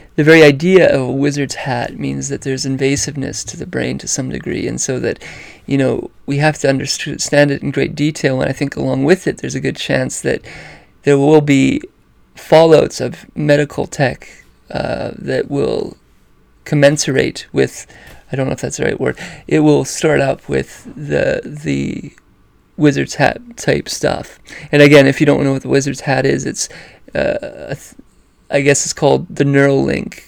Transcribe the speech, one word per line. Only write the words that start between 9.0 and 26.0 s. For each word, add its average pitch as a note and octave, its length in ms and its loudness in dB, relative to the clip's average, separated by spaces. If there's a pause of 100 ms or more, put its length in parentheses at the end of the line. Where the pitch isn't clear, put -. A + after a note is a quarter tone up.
with F3+ 220 2
it C#3 100 -4
there's C#3 180 -8
a - 60 -6
good C#3 160 -4
chance C3 440 -4
that - 200 -2 (600)
there C#3+ 140 4
will D3 240 6
be C3+ 400 2 (540)
fallouts D#3+ 680 4
of - 220 -8 (100)
medical D3 520 0
tech, - 420 -4 (400)
uh, - 480 -6
that C3 320 -4
will - 480 -2 (680)
commensurate C#3+ 880 2
with, - 360 -2 (440)
I C3+ 40 -8
don't C3 100 -2
know - 80 -4
if - 80 -10
that's C#3 160 -8
the C#3 80 -2
right - 140 -2
word, B2+ 180 -4 (300)
it D#3 140 2
will D3 240 4
start D3 360 0
up - 260 -4
with C#3 360 -6 (120)
the, D3 480 -2
the D3 720 -8 (640)
wizard's C#3 380 2
hat - 260 0 (160)
type D3 320 -2
stuff. - 480 -6 (340)
And D3 120 6
again, C#3+ 240 8
if C3+ 120 0
you D3+ 60 4
don't C#3 180 2
know C3+ 100 0
what C3+ 100 -6
the C3 40 -10
wizard's C#3 340 -2